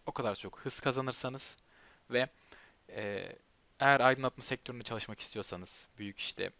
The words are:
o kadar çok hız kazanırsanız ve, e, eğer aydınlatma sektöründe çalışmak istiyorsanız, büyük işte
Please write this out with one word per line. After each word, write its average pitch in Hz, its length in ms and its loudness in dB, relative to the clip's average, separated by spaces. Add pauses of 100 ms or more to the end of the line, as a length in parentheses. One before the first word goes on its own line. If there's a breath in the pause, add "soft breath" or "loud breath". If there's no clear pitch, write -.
o - 60 -4
kadar 110 220 0
çok - 260 -10
hız - 200 -4
kazanırsanız 131 760 -2 (540 soft breath)
ve, 123 180 4 (600 loud breath)
e, 101 440 -6 (480)
eğer 135 200 8
aydınlatma 131 420 4
sektöründe 123 400 -6
çalışmak 110 380 -6
istiyorsanız, - 680 -8 (120)
büyük 101 200 -10
işte - 420 -4